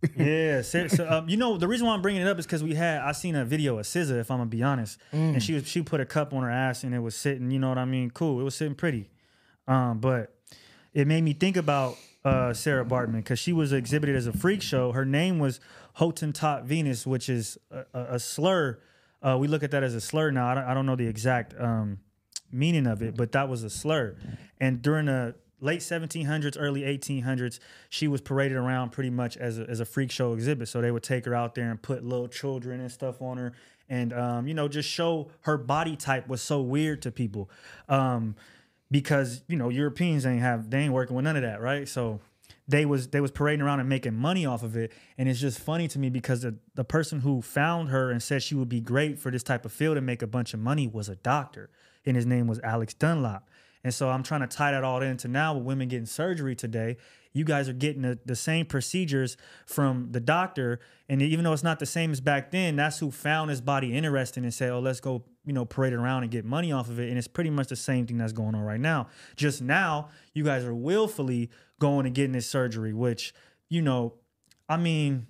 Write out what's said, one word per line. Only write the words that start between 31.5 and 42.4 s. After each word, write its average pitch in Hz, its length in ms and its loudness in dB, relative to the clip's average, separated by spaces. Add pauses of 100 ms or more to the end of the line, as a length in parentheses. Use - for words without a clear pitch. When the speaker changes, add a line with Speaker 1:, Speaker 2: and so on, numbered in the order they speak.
Speaker 1:
there 120 160 -2
and 113 100 -6
put 127 240 -4
little 123 220 -2
children 127 520 -6
and 123 120 -8
stuff 127 320 -8
on 127 140 -6
her, 123 160 -6 (360)
and, 123 240 0
um, 120 340 -2
you 156 60 -4
know, 151 140 0
just 147 200 -4
show 165 440 -2 (100)
her 151 160 0
body 147 380 0
type 131 320 -2
was 127 160 -4
so 143 180 0
weird 143 400 0
to 123 100 -4
people, 104 380 -4 (400)
um, 123 460 2 (560)
because, 139 560 2
you 165 100 -2
know, 123 120 0
Europeans 147 560 0
ain't 123 160 2
have, 117 280 0
they 131 100 2
ain't 143 140 2
working 127 220 0
with 131 100 0
none 156 100 2
of 139 60 0
that, 110 180 -4
right? 139 280 -2
So 113 340 -2 (480)